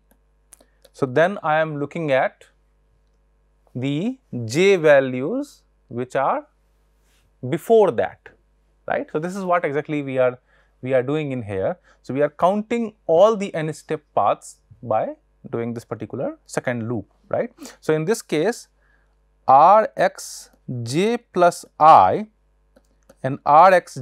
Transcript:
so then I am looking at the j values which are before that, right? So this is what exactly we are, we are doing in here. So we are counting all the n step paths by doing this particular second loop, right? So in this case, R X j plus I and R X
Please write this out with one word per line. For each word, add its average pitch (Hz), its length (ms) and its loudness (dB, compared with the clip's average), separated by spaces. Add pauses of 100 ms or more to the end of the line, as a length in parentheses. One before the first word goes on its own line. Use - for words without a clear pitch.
(1000)
so 147 60 -2
then 160 360 0
I 156 180 -2
am 156 200 -4
looking 147 320 -6
at 139 320 -2 (1300)
the 147 440 -6 (360)
j 190 220 2
values 147 840 0 (260)
which 123 260 -10
are 180 320 -4 (1040)
before 185 440 2
that, - 400 -8 (540)
right? - 280 -6
So 180 40 -4
this 175 160 -8
is 196 120 -8
what 175 180 -2
exactly 147 380 -6
we 135 160 -8
are, 127 200 0 (440)
we 127 120 -6
are 131 80 2
doing 143 300 -4
in 127 120 -8
here. 104 340 -6 (240)
So - 120 -10
we 139 80 -2
are 143 80 0
counting 208 640 -2 (120)
all 196 300 4
the 196 180 -8
n 156 160 -6
step - 300 -10 (120)
paths - 440 -2 (260)
by 127 320 -4 (340)
doing 117 240 -8
this 117 120 -14
particular 120 600 -10
second 120 440 -8
loop, 113 160 -8 (240)
right? 196 240 -4 (260)
So - 140 -2
in 156 100 -2
this 208 180 -4
case, 180 460 -4 (800)
R 180 480 6
X - 540 -6 (340)
j 175 320 -2
plus 175 480 0 (160)
I 151 480 6 (960)
and 131 220 -6
R 165 280 8
X - 280 0